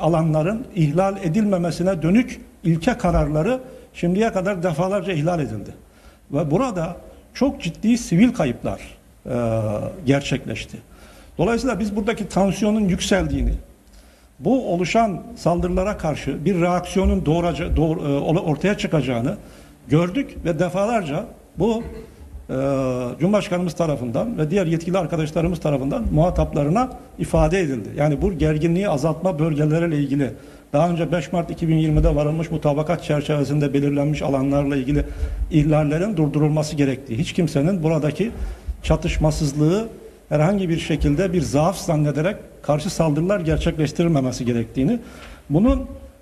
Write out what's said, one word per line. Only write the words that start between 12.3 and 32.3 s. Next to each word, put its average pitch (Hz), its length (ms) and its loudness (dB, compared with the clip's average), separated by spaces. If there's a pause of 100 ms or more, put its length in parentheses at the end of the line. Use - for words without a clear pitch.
yükseldiğini, 151 640 0 (840)
bu 214 340 2
oluşan 185 500 0 (140)
saldırılara 180 600 0
karşı 151 460 -4
bir 175 160 2
reaksiyonun 180 640 0
doğuraca-, 165 500 0
doğ-, 156 320 0
e, 139 100 2
ola-, 156 240 0
ortaya 180 360 0
çıkacağını 139 580 -2 (520)
gördük 175 560 0
ve 160 140 -2
defalarca 185 640 -2 (340)
bu, 220 240 0 (680)
e, 135 40 -6 (640)
Cumhurbaşkanımız 180 520 0
tarafından 139 640 -2
ve 151 120 0
diğer 190 160 2
yetkili 165 320 0
arkadaşlarımız 160 640 -2
tarafından 139 520 -2
muhataplarına 160 800 2 (280)
ifade 165 420 2
edildi. 135 360 -2
Yani 147 260 2
bu 196 100 2
gerginliği 165 560 0
azaltma 160 500 0
bölgeleriyle 156 600 2
ilgili, 139 320 0 (420)
daha 165 180 4
önce 165 220 0
beş 175 200 -2
Mart 170 180 -2
iki - 180 -4
bin 160 80 4
yirmide 156 380 4
varılmış 156 360 0